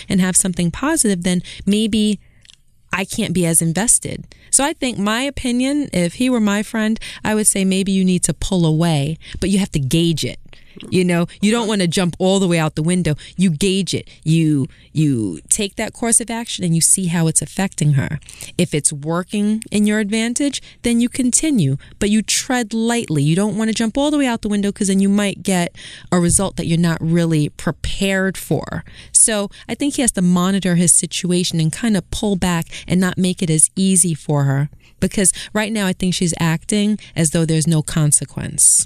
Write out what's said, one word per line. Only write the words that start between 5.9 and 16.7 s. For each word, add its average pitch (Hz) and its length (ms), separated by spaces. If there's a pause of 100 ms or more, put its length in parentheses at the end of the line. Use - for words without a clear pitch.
if 170 220
he 254 160
were 247 100
my 208 220
friend, 220 360 (240)
I 214 120
would 214 120
say 196 200
maybe 190 260
you 190 100
need 185 200
to 170 100
pull 175 320
away, 156 540 (220)
but - 100
you 202 80
have 302 140
to 160 80
gauge 165 440
it. 104 140 (540)
You 185 120
know, 175 220 (140)
you 202 100
don't 233 160
wanna 196 220
jump 175 320
all 190 180
the 196 80
way 175 100
out 156 200
the 156 80
window. 165 320 (200)
You 185 140
gauge 190 440
it. - 140 (140)
You, 156 460 (240)
you 113 560
take 202 260
that - 180
course 233 280
of 226 100
action 226 340
and 170 80